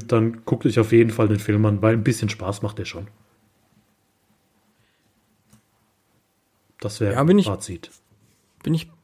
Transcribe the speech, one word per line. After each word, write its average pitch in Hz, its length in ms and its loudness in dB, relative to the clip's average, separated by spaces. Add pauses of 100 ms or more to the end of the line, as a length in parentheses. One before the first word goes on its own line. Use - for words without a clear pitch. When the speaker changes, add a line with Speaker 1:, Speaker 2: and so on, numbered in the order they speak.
Speaker 1:
dann 113 380 0
guckt - 200 -4
euch 120 140 2
auf 110 120 2
jeden 113 200 6
Fall 110 160 0
den 104 120 0
Film 107 260 2
an, 104 160 2
weil 110 120 4
ein 113 100 0
bisschen 113 260 0
Spaß 101 320 -8
macht 104 160 -6
der 95 80 -10
schon. 101 220 -14 (3750)
Das - 200 -10
wäre 104 140 -2
Speaker 2:
Ja, 131 100 0
bin 185 140 4
Speaker 1:
ein - 20 6
Speaker 2:
ich, 190 80 2
Speaker 1:
Fazit. 92 420 -10 (760)
Speaker 2:
bin 156 100 -4
ich 160 160 -6 (140)